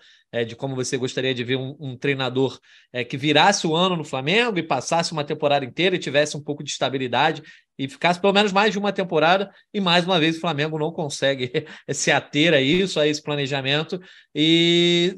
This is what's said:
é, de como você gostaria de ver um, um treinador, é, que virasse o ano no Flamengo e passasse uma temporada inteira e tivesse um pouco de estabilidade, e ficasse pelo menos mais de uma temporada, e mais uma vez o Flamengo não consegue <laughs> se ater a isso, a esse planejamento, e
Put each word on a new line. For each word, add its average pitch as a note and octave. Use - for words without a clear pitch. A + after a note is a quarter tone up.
é, A#2+
de A2+
como C3+
você B2+
gostaria C3
de B2
ver B2
um, C3
um C3
treinador, C3
é, B2
que A#2+
virasse D3+
o D#3
ano F3+
no D3+
Flamengo F3
e E3
passasse E3
uma D3+
temporada C#3+
inteira F3
e -
tivesse D3
um D3
pouco D3
de C#3
estabilidade, C3
e C3+
ficasse F3
pelo G3
menos G3+
mais G3+
de F#3+
uma G3+
temporada, F3+
e G#3
mais F3+
uma F#3
vez D#3+
o D#3+
Flamengo D#3
não D3+
consegue C#3
<laughs> -
se C#3
ater D3+
a C#3
isso, E3+
a D3+
esse D3+
planejamento, C#3+
e E3+